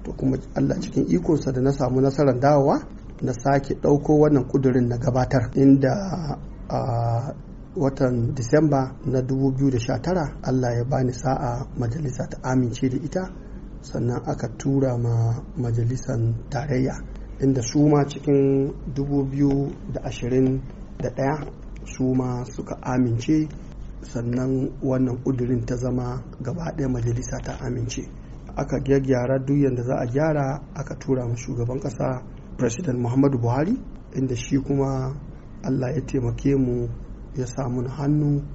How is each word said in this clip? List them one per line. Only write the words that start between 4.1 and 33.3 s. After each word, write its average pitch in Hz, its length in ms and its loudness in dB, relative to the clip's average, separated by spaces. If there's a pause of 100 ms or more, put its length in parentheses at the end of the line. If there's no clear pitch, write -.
wannan 147 300 6
ƙudurin 131 400 4
na 120 80 -2
gabatar, 127 580 2
inda 135 380 8 (720)
a 120 680 0 (420)
watan 127 600 2
Disamba 139 600 2 (100)
na 127 160 2
dubu 135 300 2
biyu 135 200 2
da 123 80 2
sha 123 220 -2
tara 170 420 0
Allah 127 340 2
ya 120 60 0
bani 131 300 0
sa'a 131 540 -2 (100)
majalisa 127 500 -4
ta - 160 -10
amince 127 460 2
da 131 80 -2
ita, 185 320 -4 (520)
sannan 123 440 -2
aka 139 220 -4 (100)
tura 135 400 2
ma 117 400 2 (200)
majalisan 117 920 -2
tarayya, 131 480 0 (420)
inda 135 220 4
su 147 260 4
ma 147 180 6
cikin 139 680 2 (200)
dubu 143 360 0
biyu 139 400 2 (240)
da - 160 -4
ashirin 131 500 2 (380)
da 127 120 -2
ɗaya 143 380 -2 (380)
su 131 280 0
ma 127 320 0
suka - 360 -8
amince, 127 680 2 (540)
sannan 127 680 -2 (140)
wannan 127 400 2
ƙudurin 123 420 0
ta 127 100 -2
zama 123 460 -2 (200)
gaba 117 340 -4
ɗaya 135 140 0
majalisa 120 540 -2
ta 131 180 -8
amince. 123 420 -4 (520)
Aka 139 280 -2
gyaggyara 131 560 2
duk 135 180 2
yanda 131 260 4
za 127 120 0
a 131 100 0
gyara, 139 560 0 (140)
aka 143 200 -8
tura 127 320 -2
ma 117 80 -2
shugaban 123 440 -4
ƙasa, 131 420 -2 (360)
President 123 420 0
Muhammadu 127 400 4